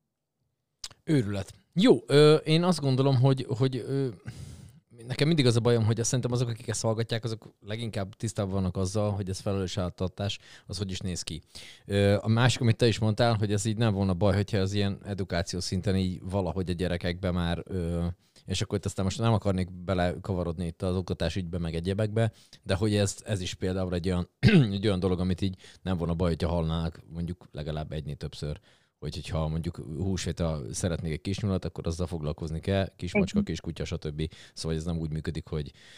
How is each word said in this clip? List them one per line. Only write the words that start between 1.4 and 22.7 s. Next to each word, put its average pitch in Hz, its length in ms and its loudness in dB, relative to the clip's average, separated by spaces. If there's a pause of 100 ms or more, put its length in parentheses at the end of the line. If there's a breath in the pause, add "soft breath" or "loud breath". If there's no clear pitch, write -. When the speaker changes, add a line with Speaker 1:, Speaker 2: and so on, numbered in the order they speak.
Speaker 1:
Jó, 196 200 8 (140)
ö, 151 280 8
én 156 280 2
azt 175 180 4
gondolom, 135 340 4
hogy, 135 300 4 (120)
hogy, 131 180 0 (120)
ö... 135 200 -2 (1000 loud breath)
Nekem 135 200 4
mindig 156 180 6
az 117 100 6
a 120 60 4
bajom, 117 220 4
hogy 110 160 4
azt 117 100 -2
szerintem 123 240 0
azok, 123 160 0
akik 107 180 -8
ezt 110 160 -4
hallgatják, 113 400 0
azok 110 300 -8 (120)
leginkább 104 480 -6
tisztában 101 400 -4
vannak 92 240 0
azzal, 101 340 0
hogy 101 180 -4
ez 95 100 -6
felelős 98 380 -2
állattartás, 92 640 -4 (280 loud breath)
az 92 100 -8
hogy 95 140 -6
is 92 80 -6
néz 90 240 -6
ki. 78 180 -8 (460 loud breath)
Ö, 101 340 6
a - 60 -4
másik, 120 340 4
amit 113 160 4
te 120 100 6
is 107 120 2
mondtál, 113 400 4
hogy 101 120 0
ez 104 140 0
így 110 120 0
nem 113 160 2
volna 95 200 2
baj, 92 220 4
hogyha 101 220 0
az 95 160 0
ilyen 101 320 0
edukáció 92 540 -4
szinten 92 360 -2
így 92 240 0 (100)
valahogy 92 400 -2
a 90 40 -2
gyerekekbe 87 580 -2
már, 85 340 -2
ö, 87 400 -2 (400 soft breath)
és 95 160 -4
akkor 104 160 -2
itt - 80 -6
aztán 95 200 -4
most 95 140 -2
nem 117 140 2
akarnék 92 380 0 (140)
belekavarodni 90 800 -2
itt 82 160 -8
az 92 140 0
oktatás 87 400 -2
ügybe, 87 240 -4
meg 85 160 -4
egyebekbe, 104 560 0 (320 loud breath)
de 92 120 -2